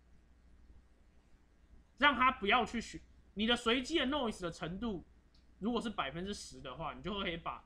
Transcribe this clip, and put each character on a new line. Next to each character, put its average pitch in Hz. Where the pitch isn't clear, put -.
让 277
他 254
不 202
要 226
去 233
选， -
你 208
的 240
随 233
机 302
的 269
noise 254
的 175
程 170
度， 208
如 202
果 233
是 240
百 160
分 165
之 202
十 226
的 -
话， 151
你 123
就 196
可 190
以 170
把 143